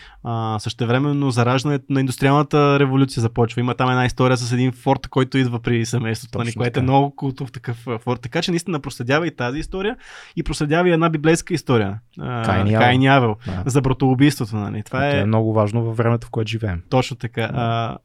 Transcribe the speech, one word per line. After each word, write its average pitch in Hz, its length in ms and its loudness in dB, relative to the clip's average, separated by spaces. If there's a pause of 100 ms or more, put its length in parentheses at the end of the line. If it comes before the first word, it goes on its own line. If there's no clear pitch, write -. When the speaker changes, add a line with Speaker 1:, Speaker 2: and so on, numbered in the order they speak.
(240)
Speaker 1:
А, 113 360 -4
същевременно 135 720 -2
зараждането 127 580 0
на 135 100 0
индустриалната 143 800 2
революция 135 420 2
започва. 117 380 0
Има 123 140 -2
там 127 160 0
една 127 160 2
история 127 320 2
с 120 140 -4
един 127 200 0
форт, 131 360 -2
който 131 300 0
идва 120 220 0
при 117 260 0
семейството, 110 520 -4
нали, 117 100 -4
Speaker 2:
Точно 110 120 -8
Speaker 1:
което 120 100 0
е 117 40 -8
Speaker 2:
така. 131 100 0
Speaker 1:
много 139 280 2
култов 135 400 -8
такъв, 120 360 -10
а, 117 120 -6
форт. 120 220 -4
Така 151 200 -4
че 185 100 -4
наистина 170 280 -2
проследява 139 480 -2
и 151 40 -4
тази 127 280 -6
история, 190 360 -4 (400)
и 160 80 -4
проследява 160 460 0
и - 20 4
една 165 180 4
библейска 160 440 0
история. 110 460 0 (200)
А, 123 240 -6
Speaker 2:
Каин 98 240 2
и - 20 2
Авел. 107 100 4
Speaker 1:
Каин 123 220 4
и 135 60 4
Авел, 123 280 4 (120)
Speaker 2:
Да. 92 180 -6
Speaker 1:
за 135 160 2
братоубийството, 131 760 2
нали? 104 280 -6
Това 131 160 -6
Speaker 2:
Което 143 180 0
Speaker 1:
е - 20 2
Speaker 2:
е 101 60 0
много 110 280 2
важно 107 300 2
във 113 140 -4
времето, 117 300 0
в - 40 -14
което 110 200 -4
живеем. 107 380 -4
Speaker 1:
Точно 127 280 0
така. 117 260 -8
Speaker 2:
Да. 120 100 -4
Speaker 1:
А, 117 520 -2